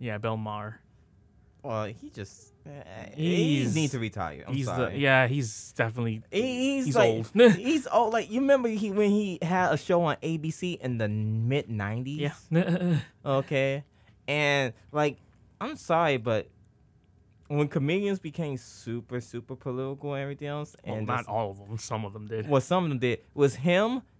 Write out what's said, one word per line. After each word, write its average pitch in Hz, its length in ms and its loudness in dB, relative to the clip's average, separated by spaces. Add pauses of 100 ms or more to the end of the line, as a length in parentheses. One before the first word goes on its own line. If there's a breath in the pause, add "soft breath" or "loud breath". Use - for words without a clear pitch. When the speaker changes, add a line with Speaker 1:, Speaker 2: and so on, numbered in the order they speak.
Speaker 1:
Yeah, 110 180 -6
Bill 110 180 -2
Maher. 107 440 -8 (840)
Speaker 2:
Well, 110 240 -4
he 113 240 -12
just, - 420 -14 (120)
uh, 147 60 -18 (460)
he 160 420 2
Speaker 1:
He's, 120 160 2
Speaker 2:
needs 151 160 2
to 135 80 -4
retire. 87 480 -4
I'm 127 80 -6
Speaker 1:
he's 135 120 -2
the, 92 100 -2
Speaker 2:
sorry. 107 220 -2
Speaker 1:
yeah, 131 280 6
he's 123 460 -2
definitely, 113 580 -2
Speaker 2:
He, 254 460 0
he's 262 100 -2
Speaker 1:
he's 147 100 0
Speaker 2:
like, 214 140 6
Speaker 1:
old. 113 240 -2
<laughs> 220 220 10
Speaker 2:
he's 269 320 0
old. 226 240 2
Like, 214 180 -2
you 220 100 -2
remember 269 280 4
he, 214 240 -2
when 208 180 4
he 202 320 0
had 180 300 2
a 151 40 2
show 175 260 2
on 151 200 0
A 165 140 -2
B 156 160 -4
C 180 220 -6
in 123 240 -4
the 110 100 0
mid 110 600 0
nineties? 127 640 -4 (200)
Speaker 1:
Yeah. 175 480 2 (120)
<laughs> - 140 -20
Speaker 2:
Okay. 135 580 0 (460 soft breath)
And, 143 460 2 (180)
like, 151 260 0 (420)
I'm 269 160 -6
sorry, 160 420 2
but 113 300 -2 (1000)
when 147 200 0
comedians 185 500 0
became 151 380 -6
super, 120 640 -8
super 117 360 -12
political 139 580 -8
and 139 80 -6
everything 143 260 -8
else, 147 260 -8 (100)
Speaker 1:
Well, 117 120 -6
Speaker 2:
and 110 100 -4
Speaker 1:
not 123 120 -2
Speaker 2:
just 113 100 -8
Speaker 1:
all 107 240 -2
of 98 60 -16
them. 101 200 -10
Some 110 260 -6
of 98 80 -8
them 107 140 -12
did. 110 220 -6
Speaker 2:
Well, 139 120 4
some 180 240 0
of 160 60 -2
them 135 80 -2
did. 120 220 0
It - 140 -20
was 139 220 4
him, 190 460 2 (180)